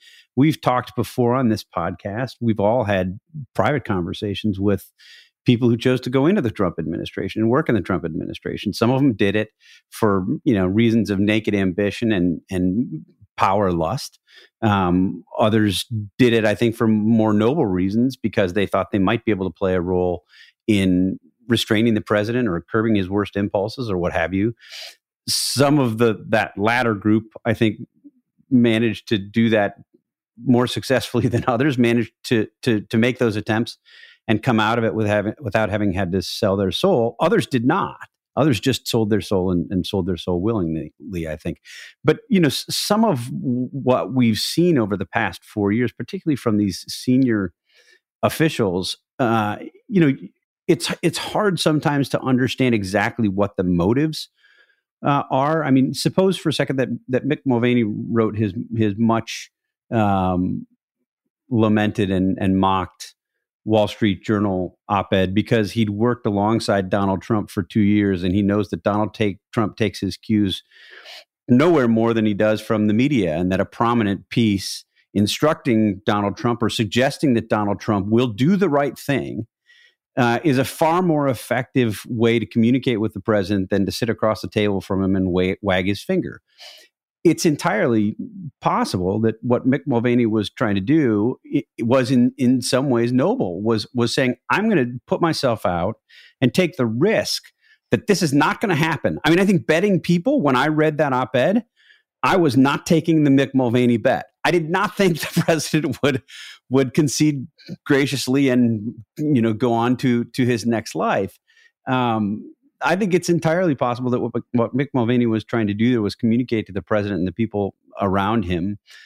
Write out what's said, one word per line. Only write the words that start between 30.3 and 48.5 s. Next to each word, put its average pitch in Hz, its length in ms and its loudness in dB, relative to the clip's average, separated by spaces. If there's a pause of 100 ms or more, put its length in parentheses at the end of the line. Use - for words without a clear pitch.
more 123 240 4
successfully 120 600 -2
<laughs> 104 60 0
than 127 140 0
others, 127 300 0
managed 117 360 2 (120)
to, 110 220 0 (160)
to, 107 180 0
to 113 160 -4
make 123 220 0
those 113 160 0
attempts 110 420 -2 (500)
and 110 140 2
come 113 180 2
out 113 200 0
of 113 40 -2
it 101 120 -2
with 110 120 -2
having, 104 320 0
without 110 300 -2
having 101 240 -2
had 90 180 -2
to 95 100 -2
sell 98 360 -2
their 95 140 -2
soul. 127 480 0
Others 170 280 0
did 120 180 -2
not. 143 420 -2 (280)
Others 156 240 2
just - 280 -2
sold 110 220 0
their 104 120 2
soul 92 300 0
and, 87 200 -2
and 92 140 -2
sold 95 220 -4
their 90 100 -4
soul 87 240 -4
willingly, 82 500 -4 (380)
I 78 80 -6
think. - 240 -8 (420)
But, 120 240 2
you 196 120 4
know, 160 80 4
s-, - 220 -4
some 214 360 0
of 131 240 -2
w-, 127 420 -4
what 120 420 -2
we've 117 240 2
seen 170 400 0
over 104 200 0
the 95 80 -6
past 104 380 -4
four 101 280 -2
years, 117 220 0
particularly 156 420 -6
from 107 220 -2
these 101 340 -2
senior 120 640 0 (720)
officials, 107 720 -2 (220)